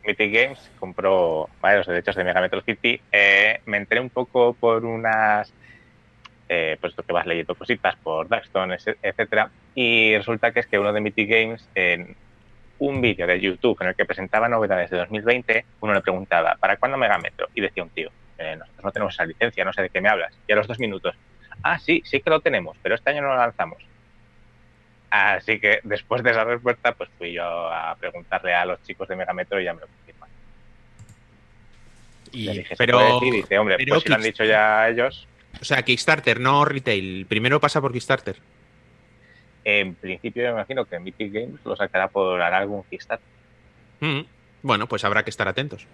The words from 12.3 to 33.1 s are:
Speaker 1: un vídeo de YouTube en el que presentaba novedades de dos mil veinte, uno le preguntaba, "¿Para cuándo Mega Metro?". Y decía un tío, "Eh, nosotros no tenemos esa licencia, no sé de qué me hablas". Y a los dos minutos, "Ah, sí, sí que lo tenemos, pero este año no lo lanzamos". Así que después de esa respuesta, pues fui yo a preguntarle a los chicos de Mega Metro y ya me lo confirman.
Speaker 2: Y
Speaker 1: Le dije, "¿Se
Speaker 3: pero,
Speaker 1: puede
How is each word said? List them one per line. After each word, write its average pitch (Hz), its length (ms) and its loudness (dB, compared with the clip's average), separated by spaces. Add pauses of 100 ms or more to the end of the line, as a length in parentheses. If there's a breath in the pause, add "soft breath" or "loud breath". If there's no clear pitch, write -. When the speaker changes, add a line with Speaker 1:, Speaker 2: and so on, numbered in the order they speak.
Speaker 1:
un 139 200 -2
vídeo 90 280 0
de 90 120 2
YouTube 98 420 0
en 92 80 -2
el 92 60 -6
que 117 100 0
presentaba 107 440 -2
novedades 98 400 0
de 90 80 -4
dos 87 140 -4
mil 107 100 -6
veinte, 117 440 0 (160)
uno 107 120 0
le 98 80 2
preguntaba, 90 580 0
"¿Para 95 180 0
cuándo 135 200 -2
Mega 104 220 2
Metro?". - 340 -8
Y 117 80 -4
decía 92 220 -4
un 82 80 -12
tío, 80 180 -8 (300)
"Eh, 80 180 -8
nosotros - 280 -20
no 98 60 -2
tenemos 101 220 -4
esa 85 140 -2
licencia, 98 360 -2
no 92 80 -2
sé 98 120 -4
de 92 80 -4
qué 92 100 -2
me 101 80 2
hablas". 90 240 0 (140)
Y 107 60 0
a - 20 4
los 104 100 2
dos 107 140 -10
minutos, 98 340 -4 (480 loud breath)
"Ah, 143 160 -2
sí, - 260 0
sí - 180 -4
que - 100 -2
lo 156 80 4
tenemos, 98 420 -2
pero - 140 0
este - 160 -2
año 147 100 -4
no 139 80 -4
lo 131 80 2
lanzamos". 110 400 -2 (1300)
Así 104 480 2
que 107 240 2
después 110 400 -4
de 120 80 4
esa 113 140 2
respuesta, 120 480 0
pues - 240 -12
fui 87 160 -8
yo 85 100 -6 (280)
a 82 280 -6
preguntarle 87 560 -4
a 87 100 2
los 90 180 -6
chicos 95 260 -12
de 92 60 -6
Mega 92 180 -6
Metro 92 260 -4
y 90 60 -4
ya 85 80 -4
me 82 80 -14
lo - 60 -18
confirman. - 420 -20 (2000)
Speaker 2:
Y 113 140 -10
Speaker 1:
Le 95 80 -6
dije, 95 160 -10
"¿Se - 80 -8
Speaker 3:
pero, 120 200 4
Speaker 1:
puede 123 160 8